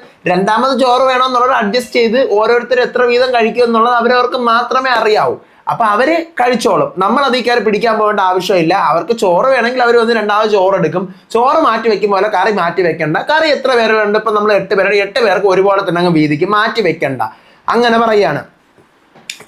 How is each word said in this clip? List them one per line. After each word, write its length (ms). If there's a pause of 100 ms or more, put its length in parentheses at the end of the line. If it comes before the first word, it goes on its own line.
(280)
രണ്ടാമത് 520
ചോറ് 220
വേണമെന്നുള്ളത് 500
അഡ്ജസ്റ്റ് 440
ചെയ്ത് 360
ഓരോരുത്തർ 480
എത്ര 220
വീതം 320
കഴിക്കും 300
എന്നുള്ളത് 300
അവരവർക്ക് 440
മാത്രമേ 540
അറിയാവൂ. 440 (360)
അപ്പൊ 140
അവര് 380
കഴിച്ചോളും, 760
നമ്മൾ 260
അതിൽ 180
കയറി 180
പിടിക്കാൻ 400
പോകേണ്ട 200
ആവശ്യമില്ല. 540
അവർക്ക് 400
ചോറ് 320
വേണമെങ്കിൽ 380
അവർ 140
വന്ന് 160
രണ്ടാമത് 360
ചോറ് 260
എടുക്കും. 400 (160)
ചോറ് 300
മാറ്റി 280
വെക്കും 220
പോലെ 180
കറി 220
മാറ്റി 300
വെക്കണ്ട. 360
കറി 320
എത്ര 200
പേരുണ്ട്? 500
ഇപ്പൊ 120
നമ്മൾ 220
എട്ട് 220
പേരുണ്ട്, 200
എട്ട് 240
പേർക്ക് 280
ഒരുപോലെ 420
തന്നെ 120
അങ്ങ് 120
വീതിക്ക് 320
മാറ്റി 360
വെക്കണ്ട." 400 (480)
അങ്ങനെ 300
പറയാണ്. 440 (1040)